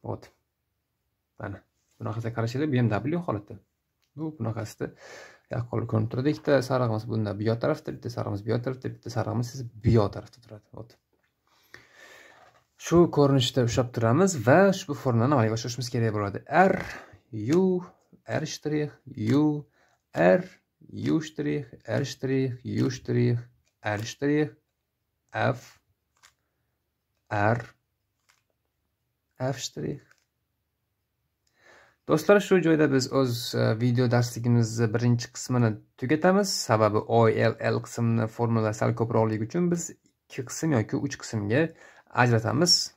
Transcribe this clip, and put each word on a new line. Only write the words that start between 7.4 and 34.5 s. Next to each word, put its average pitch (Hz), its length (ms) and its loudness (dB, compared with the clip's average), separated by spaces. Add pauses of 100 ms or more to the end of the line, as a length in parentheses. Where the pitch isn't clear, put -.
yoq 117 140 0
tarafda, 151 320 -4
bitta 117 180 -10
sarig'imiz 107 320 -6
bu 113 80 -2
yoq 123 100 0
tarafda, 127 300 -6
bitta - 160 -14
sarig'imiz 113 400 -4
siz 131 160 -12 (180)
bu 113 140 4
yoq 101 160 4
tarafda - 320 -16
turadi. - 280 -20
Ot. - 160 -16 (1900)
Shu - 160 2 (200)
ko'rinishda 135 480 4
ushlab 123 300 0
turamiz 147 420 2 (100)
va 147 120 8 (100)
ushbu 185 320 -4
formulani 123 320 2
amalga 110 240 2
oshirishimiz 120 320 -8
kerak 113 240 0
bo'ladi. 104 260 -4 (300)
R, - 120 -2 (760)
U, 185 40 4 (680)
R 135 180 -4
shtrix, 151 440 -4 (440)
U, 147 100 4 (720)
R, 180 260 4 (720)
U 160 80 2
shtrix, 147 500 -8 (160)
R 120 180 -2
shtrix, 131 540 -4 (240)
U 135 80 0
shtrix, 120 480 -2 (440)
R 107 180 -4 (100)
shtrix, 147 400 -2 (800)
F, 110 380 -4 (1600)
R, 107 260 2 (1800)
F 131 180 -4
shtrix. 147 440 -10 (2000)
Do'stlar, 156 340 4
shu 190 180 4
joyda 156 300 4
biz 131 140 2 (140)
o'z, 123 180 0 (180)
e, 120 80 2 (160)
video 123 320 2
darsligimizni 117 840 2